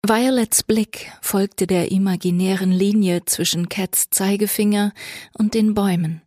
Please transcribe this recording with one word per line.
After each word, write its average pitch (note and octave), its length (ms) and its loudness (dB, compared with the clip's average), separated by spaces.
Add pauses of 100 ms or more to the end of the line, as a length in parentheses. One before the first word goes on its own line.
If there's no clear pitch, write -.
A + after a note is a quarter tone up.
Violets A#3+ 560 2
Blick - 480 -2 (120)
folgte G3 440 0
der F3+ 240 0
imaginären F#3 800 0
Linie F#3 540 2
zwischen F3 440 -2
Cats - 420 -4
Zeigefinger G#3 800 0 (400)
und G#3+ 220 -2
den G#3+ 200 2
Bäumen. F3 520 0